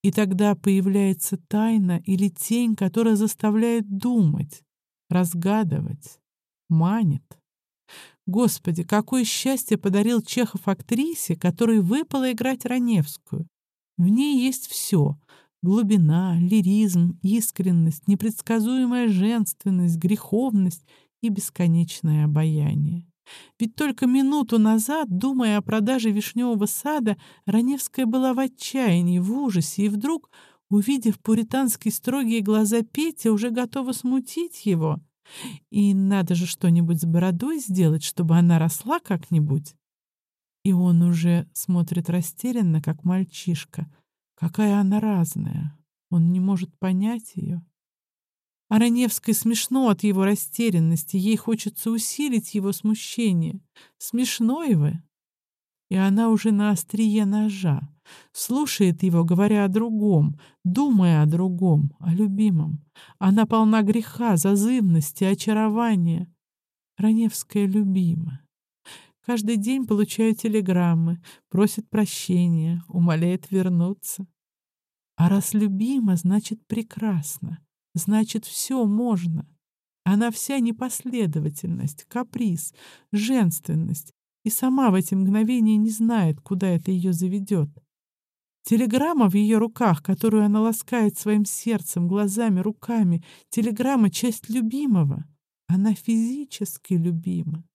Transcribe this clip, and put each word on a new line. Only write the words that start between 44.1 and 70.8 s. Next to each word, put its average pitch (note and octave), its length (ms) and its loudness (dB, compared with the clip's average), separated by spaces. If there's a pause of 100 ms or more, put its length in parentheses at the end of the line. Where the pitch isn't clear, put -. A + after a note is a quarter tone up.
Какая G3+ 440 0
она G3+ 200 2
разная. F3+ 800 -4 (320)
Он E3+ 220 2
не F#3 80 0
может F#3 380 -2
понять G3+ 560 -2
ее. F3 260 -6 (1080)
А A3 100 4
Раневской A#3 560 2
смешно A#3 540 0
от - 140 2
его F#3+ 220 2
растерянности, F#3+ 920 0
ей G#3 200 2
хочется A3 540 -4
усилить A#3 640 -4
его G3+ 180 -2
смущение. G3 880 -2 (380)
«Смешной B3 760 -2
вы?» D#3+ 280 0 (880)
И F#3+ 60 -4
она G3 320 2
уже A3 240 2
на G#3 180 2
острие G#3+ 540 0
ножа, G3 640 -2 (440)
слушает A3+ 720 0
его, E3+ 220 2
говоря G3+ 400 2
о G3 40 0
другом, G#3 720 0 (260)
думая F3+ 580 4
о D3+ 40 4
другом, E3+ 720 2
о E3+ 140 -2
любимом. F#3+ 720 0 (340)
Она G3+ 280 4
полна A3 360 2
греха, A3 540 0
зазывности, G3 880 2
очарования. G#3 1080 0 (680)
Раневская G#3+ 680 0
любима. F#3 760 0 (800)
Каждый A3+ 320 -2
день A#3+ 300 -2
получаю G#3+ 480 0
телеграммы, F3+ 880 0 (260)